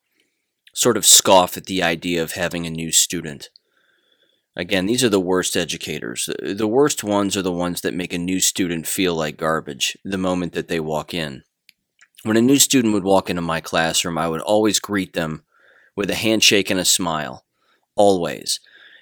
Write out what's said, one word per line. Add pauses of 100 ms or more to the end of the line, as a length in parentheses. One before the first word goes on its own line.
(760)
sort
of
scoff
at
the
idea
of
having
a
new
student. (1080)
Again,
these
are
the
worst
educators. (120)
The,
the
worst
ones
are
the
ones
that
make
a
new
student
feel
like
garbage
the
moment
that
they
walk
in. (800)
When
a
new
student
would
walk
into
my
classroom,
I
would
always
greet
them (520)
with
a
handshake
and
a
smile, (540)
always. (400)